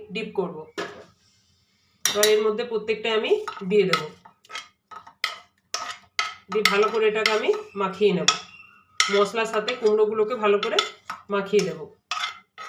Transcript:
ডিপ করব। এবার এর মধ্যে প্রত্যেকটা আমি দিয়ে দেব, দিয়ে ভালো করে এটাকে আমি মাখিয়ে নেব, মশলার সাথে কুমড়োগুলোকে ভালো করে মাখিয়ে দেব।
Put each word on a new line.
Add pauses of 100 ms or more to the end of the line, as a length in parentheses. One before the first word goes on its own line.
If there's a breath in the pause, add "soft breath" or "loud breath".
(140)
ডিপ (100)
করব। (1500)
এবার
এর
মধ্যে
প্রত্যেকটা (100)
আমি (400)
দিয়ে
দেব, (2500)
দিয়ে
ভালো
করে
এটাকে
আমি (300)
মাখিয়ে
নেব, (680)
মশলার
সাথে (100)
কুমড়োগুলোকে
ভালো
করে (560)
মাখিয়ে
দেব। (880)